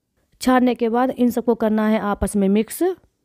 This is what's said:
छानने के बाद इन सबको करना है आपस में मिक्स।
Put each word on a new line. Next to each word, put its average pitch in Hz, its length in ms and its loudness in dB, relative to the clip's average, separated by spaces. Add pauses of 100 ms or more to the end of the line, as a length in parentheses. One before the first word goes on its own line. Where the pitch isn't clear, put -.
(400)
छानने 247 340 2
के 240 140 -2
बाद 247 220 0
इन 247 200 0
सबको 233 240 0
करना 214 340 0
है 214 100 2
आपस 196 380 -4
में 196 120 2
मिक्स। 214 340 0 (420)